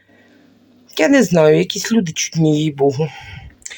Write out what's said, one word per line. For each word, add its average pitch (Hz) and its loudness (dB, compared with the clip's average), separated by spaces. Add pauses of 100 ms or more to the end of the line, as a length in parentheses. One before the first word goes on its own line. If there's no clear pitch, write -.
(1000)
Я 311 0
не 277 4
знаю, 160 4
якісь 185 -6
люди 185 0
чудні, 156 -2
їй-богу. 139 -2 (680)